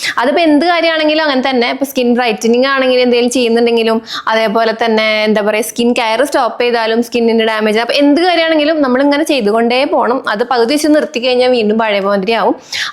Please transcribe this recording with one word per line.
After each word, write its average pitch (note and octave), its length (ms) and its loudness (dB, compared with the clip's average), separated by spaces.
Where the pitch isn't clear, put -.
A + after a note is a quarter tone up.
അതിപ്പോ - 220 0
എന്ത് D#4 260 2
കാര്യമാണെങ്കിലും D#4+ 560 0
അങ്ങനെ C4+ 280 0
തന്നെ. B3 200 0
ഇപ്പൊ C4+ 140 -4
സ്കിൻ B3 300 0
ബ്രൈറ്റനിങ് A#3+ 500 0
ആണെങ്കിൽ C4 340 0
എന്തെങ്കിലും B3 320 2
ചെയ്യുന്നുണ്ടെങ്കിലും, A#3 720 0
അതേപോലെ A3 460 0
തന്നെ A3 400 0
എന്താ G#3+ 180 2
പറയാ, G#3+ 200 0
സ്കിൻ A#3+ 300 -2
കെയർ A#3+ 320 0
സ്റ്റോപ്പ് B3+ 380 -2
ചെയ്താലും A#3 400 0
സ്കിന്നിന്റെ A3+ 420 0
ഡാമേജ്, G#3+ 340 0
അപ്പൊ A#3+ 160 -2
എന്ത് C#4+ 260 2
കാര്യമാണെങ്കിലും D#4+ 640 0
നമ്മൾ B3+ 200 0
ഇങ്ങനെ C#4+ 220 0
ചെയ്തുകൊണ്ടേ A#3+ 600 0
പോകണം. C4+ 440 -2
അത് G#3+ 160 -2
പകുതി B3 300 0
വെച്ച് D4+ 140 0
നിർത്തി C#4 320 0
കഴിഞ്ഞാൽ B3 280 2
വീണ്ടും A3+ 300 0
പഴയ G#3+ 220 0
മാതിരി G3 320 0
ആവും. A3 220 0